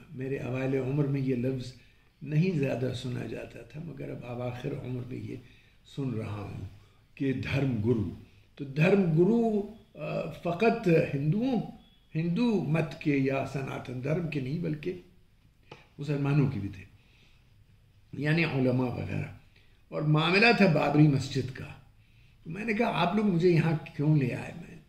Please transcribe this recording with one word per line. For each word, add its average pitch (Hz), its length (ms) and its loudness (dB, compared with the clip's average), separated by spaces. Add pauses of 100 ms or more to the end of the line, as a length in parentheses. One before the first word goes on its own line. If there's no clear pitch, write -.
(120)
मेरे 135 260 -6
अवाइल 131 400 -2
उम्र 135 300 0
में 139 140 -2
ये 131 140 0
लफ्ज़ 123 380 -4 (500)
नहीं 151 280 2
ज़्यादा 131 420 -2
सुना 123 320 -6
जाता 117 360 -10
था, - 180 -16
मगर 143 300 -12
अब 131 140 -12
अवाखिर 123 500 -6
उम्र 123 320 -8
में 123 160 -10
ये 123 200 -10 (540)
सुन 131 180 -4
रहा 104 280 -6
हूँ 98 280 -10 (480)
कि 135 160 0
धर्म 127 480 -2
गुरु। 107 300 2 (460)
तो 143 80 -10
धर्म 165 500 4
गुरु, 214 460 4 (400)
अ, 160 200 -4 (260)
फ़कत 170 640 4
हिंदुओं, 196 480 0 (540)
हिंदू 180 460 2
मत 151 420 0
के 143 140 2
या 135 280 0
सनातन 127 560 -8
धर्म 151 280 -2
के 147 120 -4
नहीं, 143 200 -4
बल्कि 165 440 -6 (920)
मुसलमानों 139 500 2
के 101 100 -4
भी 98 100 -6
थे, - 180 -14 (1400)
यानी 156 220 2
उलमा 127 380 2
वगैरह। 101 520 -4 (560)
और 160 120 -4
मामला 170 500 4
था 180 200 6
बाबरी 147 340 6
मस्जिद 131 440 0
का। - 140 -12 (800)
तो 160 60 -12
मैंने 214 220 -4
कहा, 214 160 2
"आप 175 280 0
लोग 214 80 2
मुझे 180 240 4
यहाँ 160 340 4 (120)
क्यों 151 220 4
ले 123 140 2
आए? 107 240 -8
मैं - 320 -16